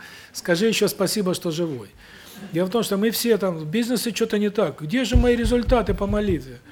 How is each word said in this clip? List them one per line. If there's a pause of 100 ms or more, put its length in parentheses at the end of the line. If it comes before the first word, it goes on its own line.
(320)
Скажи
еще
спасибо,
что
живой. (640)
Дело
в
том,
что
мы
все
там,
в
бизнесе
что-то
не
так.
Где
же
мои
результаты
по
молитве? (140)